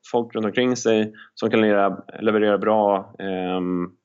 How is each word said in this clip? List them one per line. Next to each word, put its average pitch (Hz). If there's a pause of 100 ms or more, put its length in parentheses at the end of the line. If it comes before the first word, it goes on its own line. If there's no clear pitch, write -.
(120)
folk 120
runt 110
omkring 123
sig 110 (220)
som 113
kan 113
leverera, 101 (240)
leverera 107
bra, 104
ehm, 90 (140)